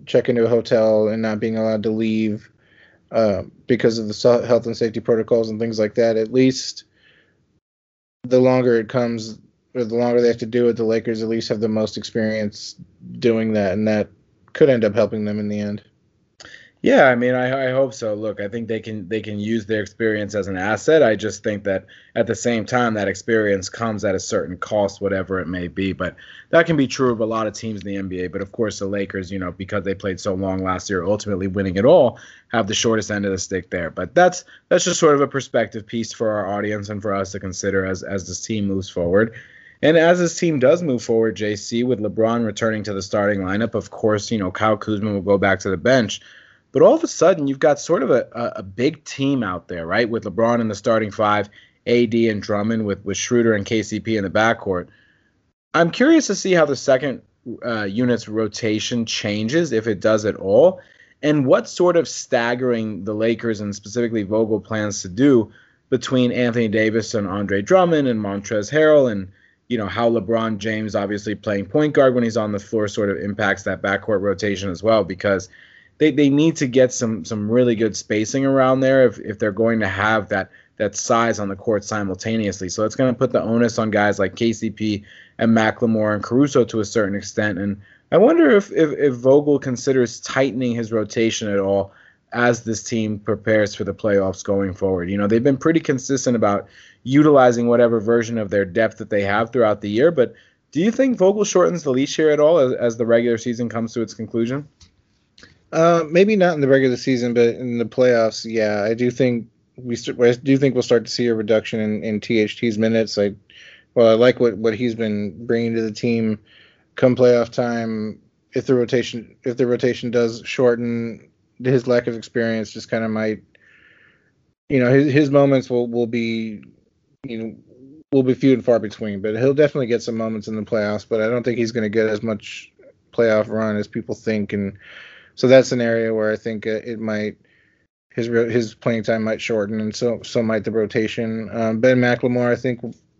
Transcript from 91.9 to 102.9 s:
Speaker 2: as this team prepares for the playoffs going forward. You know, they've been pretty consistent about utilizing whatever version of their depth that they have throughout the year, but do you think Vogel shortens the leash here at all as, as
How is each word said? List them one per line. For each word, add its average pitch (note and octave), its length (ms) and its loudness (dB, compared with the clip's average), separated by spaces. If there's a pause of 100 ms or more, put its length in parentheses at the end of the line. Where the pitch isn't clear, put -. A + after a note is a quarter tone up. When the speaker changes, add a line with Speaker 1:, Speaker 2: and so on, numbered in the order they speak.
Speaker 2:
as A#2+ 280 0
this A2 220 -6
team G#2+ 340 -4
prepares G#2 560 0
for G#2 100 -6
the F#2+ 100 -6
playoffs G2 500 0
going G2 300 -2
forward. F#2 340 -2
You G2+ 80 -2
know, G#2 100 0
they've A2+ 160 2
been C3+ 140 2
pretty D#3+ 240 2
consistent C3+ 560 -2
about G2+ 320 0 (360)
utilizing B2+ 640 6
whatever A#2+ 320 4
version A#2 360 0
of G#2 140 -4
their G2 160 0
depth A2 320 -2
that G#2+ 100 -10
they G2+ 140 0
have G#2 280 0
throughout G#2+ 300 2
the G#2 80 -6
year, A#2+ 220 4
but C3+ 240 0 (380)
do D3+ 100 -2
you A3 80 2
think C4 260 0
Vogel G3+ 280 4
shortens E3+ 400 2
the D3 60 -2
leash C3 260 0
here D#3 120 4
at D3+ 120 2
all D#3+ 180 6
as, B2+ 160 2
as A#2 240 -2